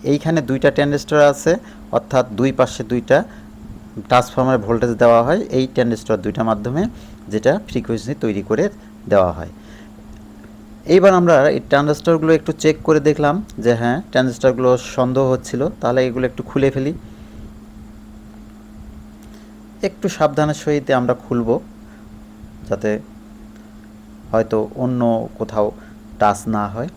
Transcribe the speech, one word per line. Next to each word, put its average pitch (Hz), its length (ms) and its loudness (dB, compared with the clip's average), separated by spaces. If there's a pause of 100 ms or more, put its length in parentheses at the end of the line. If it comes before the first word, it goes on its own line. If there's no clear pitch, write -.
এইখানে 151 380 0
দুইটা 131 300 0
ট্রানজিস্টর 143 500 0
আছে, 147 360 2 (340)
অর্থাৎ 120 400 0
দুই 120 200 0
পাশে 127 320 -2
দুইটা 123 400 0 (840)
ট্রান্সফরমারের 127 540 2
ভোল্টেজ 113 280 0
দেওয়া 117 340 4
হয় 156 160 0
এই 131 280 -2
ট্রানজিস্টর 117 500 -2
দুইটার 107 280 -4
মাধ্যমে, 120 420 -2 (400)
যেটা 120 400 0
ফ্রিকোয়েন্সি 117 540 -6
তৈরি 104 200 -2
করে 110 280 -2 (400)
দেওয়া 92 220 4
হয়। 82 160 -10 (1400)
এইবার 185 280 6
আমরা 170 360 6
এই 135 100 0
ট্রানজিস্টরগুলো 151 760 2
একটু 160 180 0
চেক 156 320 0
করে 156 160 4
দেখলাম 147 440 0 (160)
যে 117 160 2
হ্যাঁ, 120 260 -2 (100)
ট্রানজিস্টরগুলো 127 680 2
সন্দেহ 127 460 0
হচ্ছিল, 127 440 -2 (140)
তাহলে 127 260 0
এগুলো 127 180 -2
একটু 120 180 -6
খুলে 135 280 0
ফেলি। 139 220 -4 (3000)
একটু 196 280 -4
সাবধানের 151 440 0
সহিত 147 380 -2
আমরা 127 220 2
খুলব, 120 460 -2 (1120)
যাতে 107 300 -2 (1300)
হয়তো 110 440 0
অন্য 120 640 -2
কোথাও 107 340 -2 (480)
টাচ 104 180 2 (100)
না 104 200 -2
হয়। 113 300 -8